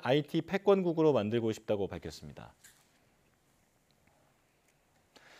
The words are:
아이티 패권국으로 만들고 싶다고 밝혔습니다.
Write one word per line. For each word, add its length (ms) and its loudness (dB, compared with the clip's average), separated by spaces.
아이티 400 0
패권국으로 720 2
만들고 400 0
싶다고 340 -2
밝혔습니다. 640 -14